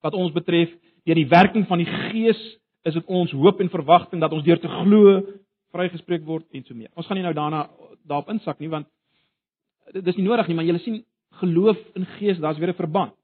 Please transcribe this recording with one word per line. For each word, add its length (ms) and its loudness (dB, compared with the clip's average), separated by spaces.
Wat 160 -6
ons 160 -2
betref, 380 0
deur 120 2
die 120 0
werking 380 6
van 140 0
die 60 -4
Gees 520 -2
is 100 -4
dit 160 -8
ons 240 0
hoop 240 4
en 80 -2
verwagting 520 2
dat 120 -2
ons 100 -4
deur 160 4
te 100 -8
glo 440 6
vrygespreek 540 -6
word 260 -8
en 140 -16
so 100 -18
meer. 220 -18
Ons 80 -12
gaan 140 -6
nie 60 -6
nou 100 -4
daarna, 320 -6
daarop 300 -8
insak 260 -8
nie, 120 -10
want 160 -10
dit 120 -6
is 120 -2
nie 80 0
nodig 240 0
nie, 80 -2
maar 80 -2
julle 160 0
sien, 180 -8
geloof 380 2
en 100 -6
Gees, 240 -2
daar's 180 -4
weer 140 -4
'n 80 -12
verband. 420 -4